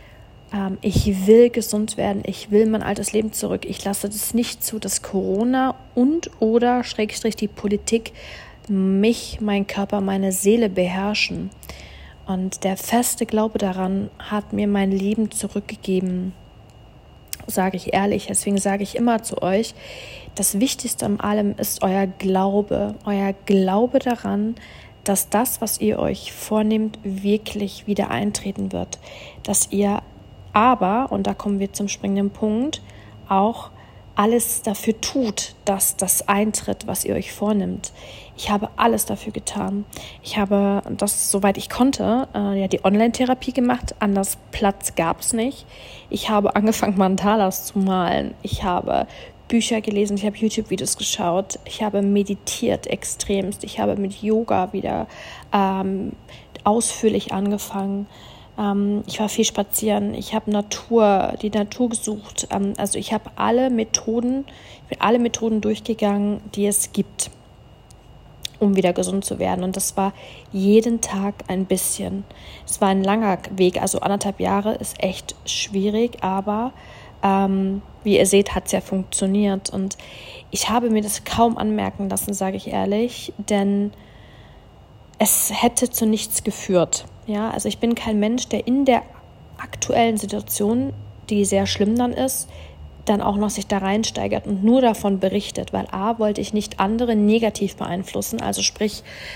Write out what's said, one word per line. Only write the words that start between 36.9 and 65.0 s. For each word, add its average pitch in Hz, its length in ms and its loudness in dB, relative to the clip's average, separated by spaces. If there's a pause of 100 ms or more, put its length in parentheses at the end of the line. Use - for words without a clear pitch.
ihr - 120 -2
euch - 180 -4
vornimmt. 202 580 -2 (460)
Ich - 120 -6
habe 208 280 0
alles 220 280 2
dafür 214 280 -6
getan. 202 500 -4 (400)
Ich - 140 -6
habe 202 440 2 (160)
das, - 340 0
soweit 196 260 2
ich - 120 -10
konnte, 247 640 2
äh, 202 260 0
ja, 190 100 0
die - 140 0
Online-Therapie 240 680 2
gemacht. 247 480 0
Anders 196 380 0 (140)
Platz - 440 -2
gab's - 380 0
nicht. 240 320 -4 (440)
Ich - 200 -4
habe 208 260 4
angefangen, 214 420 2
Mandalas 190 680 2
zu - 140 -2
malen. 180 640 2
Ich - 220 -4
habe 180 420 0 (440)
Bücher 220 320 2
gelesen. 208 340 0
Ich 202 100 -2
habe 208 120 -2
YouTube-Videos 208 600 -2
geschaut. 190 680 -2
Ich - 180 -6
habe 202 180 0
meditiert 202 840 0
extremst. - 800 -4
Ich 208 160 -8
habe 202 160 2
mit 196 240 -4
Yoga 208 500 0
wieder, - 360 -4 (440)
ähm, 190 640 0 (500)
ausführlich 214 720 0
angefangen. 196 720 -2 (500)
Ähm, 202 480 2
ich - 160 -8
war 208 80 0
viel 220 160 2
spazieren. 202 680 0
Ich - 200 -8
habe 220 180 -2
Natur, 208 920 4
die 214 100 -2
Natur 214 380 0
gesucht. 214 600 -6
Ähm, 196 260 0
also 202 220 -2
ich 208 140 -4
habe - 240 -4
alle 240 320 2
Methoden, 240 760 0 (380)
ich - 60 -20
bin - 120 -6